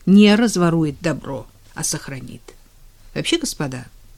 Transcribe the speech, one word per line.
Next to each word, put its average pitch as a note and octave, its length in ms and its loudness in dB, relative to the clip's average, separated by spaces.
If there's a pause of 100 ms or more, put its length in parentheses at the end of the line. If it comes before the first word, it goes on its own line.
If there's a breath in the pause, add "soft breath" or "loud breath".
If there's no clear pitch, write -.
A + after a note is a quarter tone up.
не G#3 300 8
разворует E3+ 640 0
добро, C3+ 460 -6 (260)
а D3+ 100 -12
сохранит». C3+ 600 -12 (720)
Вообще, E4+ 240 -4
господа, C3 460 -8 (320)